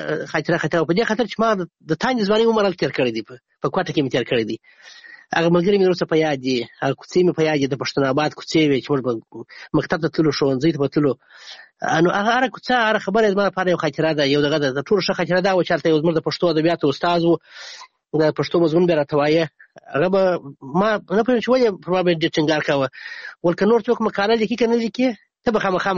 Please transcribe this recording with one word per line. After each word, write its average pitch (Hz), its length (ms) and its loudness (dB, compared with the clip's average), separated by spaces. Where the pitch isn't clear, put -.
خاطره 165 260 -2
خاطره 165 220 0
وه، 156 100 0
په 170 80 0
دې 233 120 0
خاطر 220 200 0
چې - 120 -10
ما 226 120 2
د، 185 80 -4
د - 20 -2
تاندې 240 260 0
ځوانۍ 214 220 2
عمر 214 160 2
هلته 185 160 -4
تېر 139 160 -2
کړی 123 180 0
دی، 110 120 -6
په، 123 60 -20
په 147 120 -4
کوټه 170 200 -2
کې 156 100 2
مې 127 100 -2
تېر 123 160 0
کړی 117 200 0
دی. - 80 -6
هغه 165 220 2
ملګري 190 220 2
مې 190 80 4
وروسته 175 260 0
په 160 120 4
یاد 151 220 -2
دي، 127 120 0
هغه 135 180 0
کوڅې - 260 0
مې 160 120 4
په 160 100 2
یاد 151 140 0
دي، 139 40 2
د 131 160 -4
پښتون 139 200 -2
آباد 151 260 0
کوڅې - 220 0
وې 135 120 2
چې - 100 -12
موږ 135 140 2
به 123 60 0
مکتب 175 240 -2
ته 160 120 -2
تللو، 156 240 2
ښوونځي 139 360 2
ته 143 80 -8
به 135 120 0
تللو. 143 200 2
نو 175 40 4
هغه 208 180 0
هره 254 180 0
کوڅه، - 200 -4
هره 214 180 0
خبره 208 280 2
زما 202 120 0
لپاره 185 240 -2
یو 170 120 0
خاطره 156 360 -2
ده، 147 60 2
یو 147 120 2
دغه 147 160 0
ده. 139 60 0
د - 80 -2
ټولو 196 200 2
ښه 190 120 -2
خاطره 180 220 0
دا 190 140 2
وه 175 100 2
چې - 100 -2
هلته 165 160 0
یو 156 120 4
زموږ 170 140 2
د 156 120 0
پښتو 151 240 -2
ادبیاتو 156 360 0
استاد 175 360 0
و، 170 80 4
د - 20 2
پښتو 147 240 -2
مضمون 170 240 4
به 175 80 2
یې 151 40 2
راته 147 180 -2
وایه. 156 300 2
هغه 160 200 0
به 190 80 4
ما 175 280 0
نه 233 80 4
پوهېږم 233 200 0
چې 226 80 -2
ولې 247 160 4
پر 170 80 -8
ما 185 120 2
باندې 175 200 0
ډېر 160 140 -2
ټینګار 151 320 0
کاوه. 139 200 0
ول 175 140 2
که 196 80 0
نور 226 160 4
څوک 226 240 -2
مقاله 202 280 0
لیکي 220 220 -2
که 240 100 2
نه 233 100 2
لیکي، 240 320 -2
ته 247 60 0
به 208 80 0
خامخا 190 400 -2